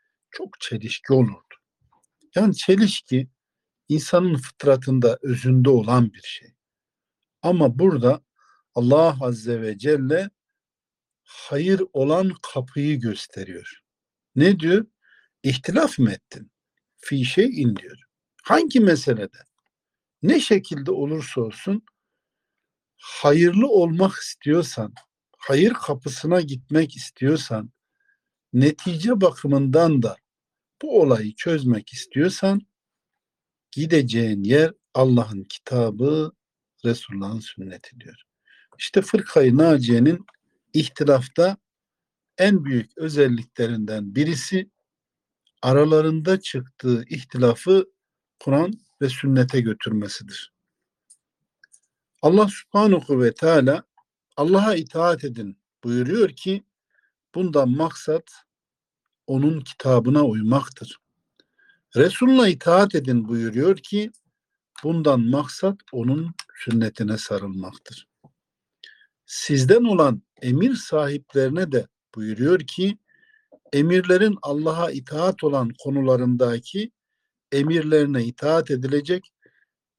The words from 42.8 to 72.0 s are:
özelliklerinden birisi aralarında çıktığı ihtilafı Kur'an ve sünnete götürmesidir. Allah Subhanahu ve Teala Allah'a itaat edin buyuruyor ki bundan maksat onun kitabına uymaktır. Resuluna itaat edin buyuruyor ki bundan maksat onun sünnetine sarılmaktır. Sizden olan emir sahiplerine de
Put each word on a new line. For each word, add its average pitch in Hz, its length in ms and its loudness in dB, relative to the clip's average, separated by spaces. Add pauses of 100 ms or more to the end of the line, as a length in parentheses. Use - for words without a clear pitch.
özelliklerinden 117 1200 -2
birisi 165 540 -2 (920)
aralarında 156 800 2
çıktığı 127 680 -4
ihtilafı 127 760 0 (540)
Kur'an 156 340 -2 (280)
ve 139 80 -2
sünnete 131 520 0
götürmesidir. 104 920 -8 (1700)
Allah 196 260 4
Subhanahu 190 760 0
ve 117 120 2
Teala 156 500 2 (540)
Allah'a 196 380 2
itaat 165 480 -2
edin 113 340 -10 (260)
buyuruyor 123 460 0
ki 196 340 -8 (720)
bundan 151 340 0
maksat 156 540 -2 (1040)
onun 143 340 0
kitabına 127 640 2
uymaktır. 113 720 -2 (1000)
Resuluna 233 520 4
itaat 180 480 2
edin 127 320 -2
buyuruyor 117 500 0
ki 208 340 -6 (720)
bundan 151 360 0
maksat 139 580 -2 (140)
onun 139 420 -4 (300)
sünnetine 110 540 -4
sarılmaktır. 95 920 -12 (1200)
Sizden 151 580 2
olan 156 380 2 (200)
emir 156 340 0
sahiplerine 147 960 -4
de 123 160 -2 (280)